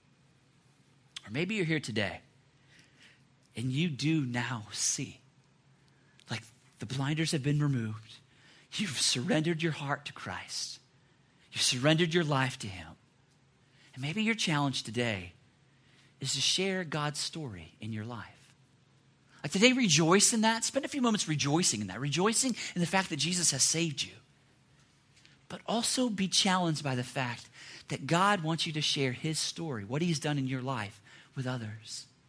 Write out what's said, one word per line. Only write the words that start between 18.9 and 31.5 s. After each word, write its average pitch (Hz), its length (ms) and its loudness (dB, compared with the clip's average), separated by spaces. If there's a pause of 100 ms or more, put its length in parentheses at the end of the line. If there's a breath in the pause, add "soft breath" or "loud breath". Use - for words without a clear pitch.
Like, 151 80 -4
today, 233 220 6
rejoice 185 600 6
in 220 100 2
that. 226 220 2
Spend 277 200 -2
a - 40 -6
few 285 140 -2
moments 220 240 2
rejoicing 147 540 2
in 101 80 -4
that, 95 120 -8
rejoicing 190 540 2 (220 loud breath)
in 175 40 0
the 170 60 2
fact 190 240 2
that 160 60 -2
Jesus 170 340 2
has 135 140 2
saved 160 400 0
you. - 100 -12 (1300 soft breath)
But 185 180 -12
also 240 420 0
be 190 200 0
challenged 175 560 2
by 135 100 0
the 123 80 0
fact 123 460 -4 (400 loud breath)
that 147 180 -6
God 180 380 4
wants 160 240 -2
you 160 60 -6
to 151 60 -2
share 139 300 0
his 156 300 -4
story, 139 440 -6
what 127 160 -2
he's 165 200 2
done 147 180 0
in 131 80 0
your 131 160 -2
life, 120 380 -6 (340 loud breath)
with 127 120 -4
others. 110 600 -8 (220)